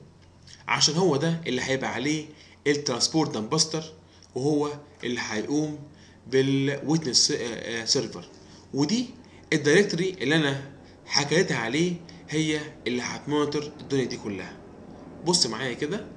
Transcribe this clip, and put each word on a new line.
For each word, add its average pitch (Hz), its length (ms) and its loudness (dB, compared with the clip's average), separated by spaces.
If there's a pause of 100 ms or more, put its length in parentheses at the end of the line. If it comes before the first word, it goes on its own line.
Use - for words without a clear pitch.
(680)
عشان 143 260 4
هو 170 220 6
ده 165 300 0
اللي 123 160 0
هيبقى 123 320 0
عليه 147 320 0 (400)
الترانسبورت 143 640 2
دامبستر، 147 600 -2 (420)
وهو 147 380 2 (320)
اللي 120 240 -2
هيقوم 147 500 0 (480)
بالويتنس، 135 1040 2
آه، - 80 0
آه، 113 460 -6
سيرفر. 113 440 -2 (460)
ودي 214 320 0 (460)
الدايركتوري 160 580 4
اللي 139 260 0
أنا 135 360 0 (340)
حكيتها 151 500 2
عليه، 139 360 0 (380)
هي 151 300 0 (260)
اللي 123 160 0
هتمونيتور 147 800 -2
الدنيا 135 240 0
دي 120 120 -4
كلها. 95 400 -8 (680)
بص 170 220 4
معايا 117 280 -2
كده، 165 320 -4 (100)